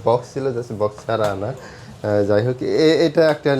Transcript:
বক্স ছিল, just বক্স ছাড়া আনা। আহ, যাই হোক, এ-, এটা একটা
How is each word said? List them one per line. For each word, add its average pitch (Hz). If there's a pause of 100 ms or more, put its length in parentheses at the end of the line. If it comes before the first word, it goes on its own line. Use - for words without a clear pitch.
বক্স 117
ছিল, 135
just 120
বক্স 104
ছাড়া 110
আনা। 98
আহ, -
যাই 104
হোক, 127
এ-, 156
এটা 156
একটা 143